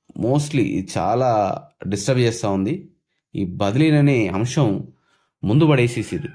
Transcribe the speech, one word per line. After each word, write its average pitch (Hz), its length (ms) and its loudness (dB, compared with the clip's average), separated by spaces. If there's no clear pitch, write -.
mostly 139 420 0
చాలా 117 340 0
డిస్టర్బ్ 123 320 0
చేస్తూ 113 320 0
ఉంది. 98 220 0
ఈ 95 100 -4
బదిలీలనే 123 840 2
అంశం 113 400 0
ముందు 113 260 4
పడేసేసేది. 117 640 0